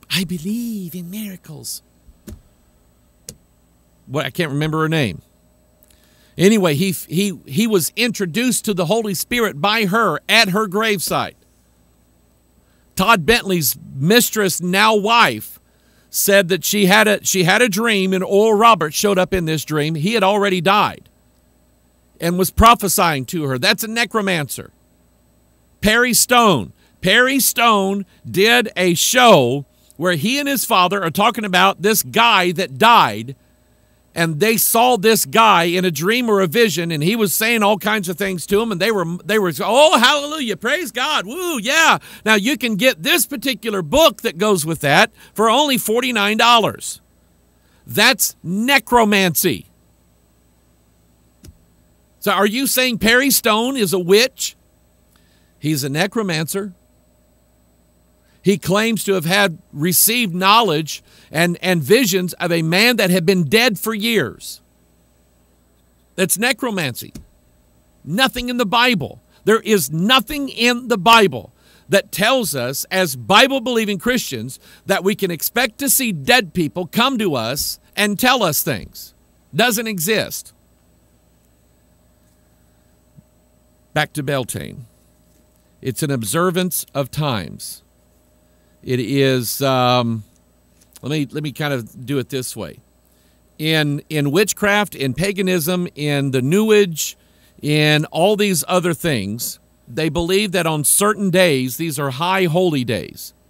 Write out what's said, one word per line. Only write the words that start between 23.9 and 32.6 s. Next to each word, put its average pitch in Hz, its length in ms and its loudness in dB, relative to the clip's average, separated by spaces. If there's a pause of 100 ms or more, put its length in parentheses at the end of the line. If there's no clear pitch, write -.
Perry 233 340 2
Stone. 196 580 2 (280)
Perry 247 380 2
Stone 202 680 0 (180)
did 214 500 2
a 180 200 2
show 143 720 4 (320)
where 175 180 0
he 220 240 -2
and 285 80 -4
his 277 180 -2
father 190 380 2
are 165 80 -2
talking 214 340 0
about 185 380 2
this 208 180 2
guy 190 520 2
that 147 260 -6